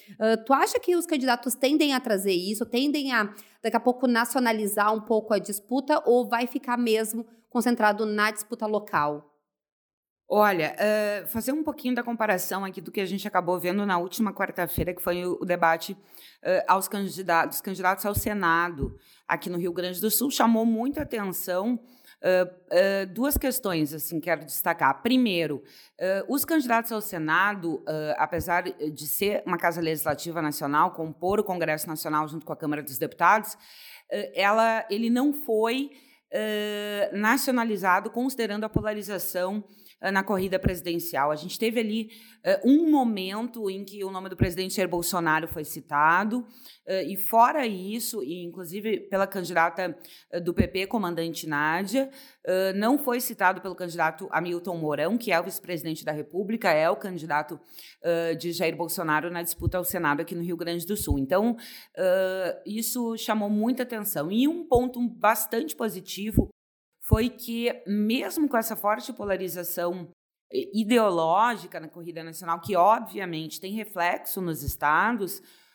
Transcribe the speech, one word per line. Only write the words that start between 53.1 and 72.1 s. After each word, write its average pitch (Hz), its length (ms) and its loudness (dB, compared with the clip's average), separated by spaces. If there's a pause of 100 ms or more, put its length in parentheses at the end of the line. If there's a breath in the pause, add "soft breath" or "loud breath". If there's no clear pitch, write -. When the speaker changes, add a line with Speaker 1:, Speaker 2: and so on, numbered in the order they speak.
Speaker 2:
citado 190 420 0
pelo 185 120 -8
candidato 170 560 -4
Hamilton 175 460 -2
Mourão, 156 400 0
que 208 160 -2
é 170 80 4
o 175 40 -4
vice-presidente 165 600 -6
da 156 80 -4
República, 190 580 -2
é 160 200 4
o 208 60 0
candidato, 160 600 -4 (440 loud breath)
eh, 170 320 0
de 165 180 -6
Jair 165 240 0
Bolsonaro 165 540 -2
na 175 120 -6
disputa 170 360 -2
ao 180 60 -2
Senado 165 360 0
aqui 170 140 -6
no 170 80 -4
Rio 175 160 -4
Grande 170 260 -4
do 196 100 -2
Sul. 147 240 0
Então, 196 380 2 (400 loud breath)
eh, 185 680 0
isso 226 500 -4
chamou 214 320 -2
muita 226 340 2
atenção. 208 480 -4
E 240 160 4
um 339 220 -2
ponto 247 400 2
bastante 226 680 0
positivo 196 760 -2 (580)
foi 226 200 6
que, 233 440 -2 (140)
mesmo 240 640 0
com 247 80 2
essa 226 180 0
forte 220 380 -2
polarização, 180 960 -4 (420)
eh, - 220 -4
ideológica 202 1040 2
na 160 100 -12
corrida 165 360 -14